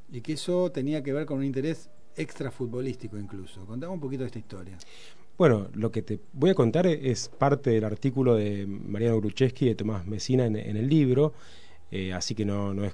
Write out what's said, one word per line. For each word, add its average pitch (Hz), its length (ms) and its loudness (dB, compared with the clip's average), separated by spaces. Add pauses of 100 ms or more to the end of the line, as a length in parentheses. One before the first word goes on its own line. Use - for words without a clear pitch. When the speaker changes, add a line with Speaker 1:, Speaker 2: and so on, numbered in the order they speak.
Speaker 1:
y 123 120 -8
que 156 120 -4
eso 180 380 2
tenía 143 320 -2
que 139 80 -2
ver 147 140 0
con 139 140 -2
un 139 40 0
interés 139 460 -2 (260)
extrafutbolístico 123 1040 -6
incluso. 98 480 -10
Contame 127 260 -8
un 185 80 -6
poquito 135 240 -4
de 120 40 -4
esta 113 120 -10
historia. 95 380 -12 (600)
Speaker 2:
Bueno, 113 360 6
lo 107 180 0
que 110 100 -2
te 107 180 -4 (140)
voy 147 180 4
a - 40 4
contar 139 300 4
es 135 440 0
parte 139 420 4
del 110 140 4
artículo 123 500 4
de 101 320 0
Mariano 104 500 0
Grucheski 120 480 2
y - 40 6
de 107 60 4
Tomás 104 300 -2
Messina 120 400 2
en, 107 120 0
en 107 200 -4
el 113 100 0
libro, 143 460 6 (580)
eh, 95 220 -4
así 92 220 -4
que 107 100 0
no, 101 280 -2
no 98 100 -2
es 101 100 -4